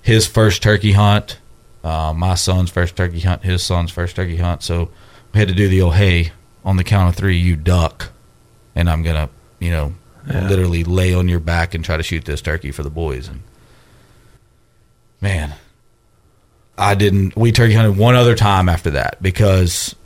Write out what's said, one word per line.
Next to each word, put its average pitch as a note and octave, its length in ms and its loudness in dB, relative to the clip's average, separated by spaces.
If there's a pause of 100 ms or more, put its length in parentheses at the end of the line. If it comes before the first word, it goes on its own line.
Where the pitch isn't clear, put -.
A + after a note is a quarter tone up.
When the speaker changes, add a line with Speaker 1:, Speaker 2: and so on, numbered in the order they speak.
Speaker 1:
His A2 260 2
first G#2+ 360 0
turkey G#2 300 2
hunt, G#2 440 2 (460)
uh, D#2+ 320 -4
my F2+ 200 0
son's F2+ 360 0
first F2 240 -2
turkey E2+ 260 -4
hunt, F2+ 220 -2
his F2+ 200 -2
son's F2 280 -2
first F2 240 -6
turkey F2 220 -4
hunt. F2 260 -2
So E2+ 260 -4 (440)
we G#2+ 60 2
had G#2+ 100 4
to F2+ 40 0
do G2 140 2
the F#2+ 140 4
old, E2+ 140 2
"Hey, F2 360 2 (340)
on F#2+ 120 0
the F#2 60 0
count F#2+ 260 2
of F2 60 -2
three, F#2+ 220 0
you F2 180 2
duck, E2 560 -2 (640)
and E2+ 140 0
I'm D#2+ 140 -2
gonna, D#2 260 -4 (300)
you F2 120 -4
know, D2+ 220 -4 (340)
Speaker 2:
Yeah. F#2 200 -4
Speaker 1:
literally F2 360 0
lay F2+ 300 0
on F2+ 140 2
your F2 120 0
back E2 360 -4
and D#2+ 100 -6
try D#2+ 120 -4
to D#2+ 60 -4
shoot D#2 220 -6
this D2 160 -6
turkey D#2 300 -6
for D2+ 100 -12
the D2 80 -8
boys." D2+ 380 -8
And B1+ 140 -16 (1800)
man, E2 340 -4 (1200)
I G2+ 180 2
didn't. G2 400 0
We A2+ 160 4
turkey A2+ 220 2
hunted G#2+ 240 4
one A#2+ 180 4
other A#2+ 200 4
time G2 340 2
after D#2+ 220 -2
that - 300 -6
because F#2+ 760 0 (100)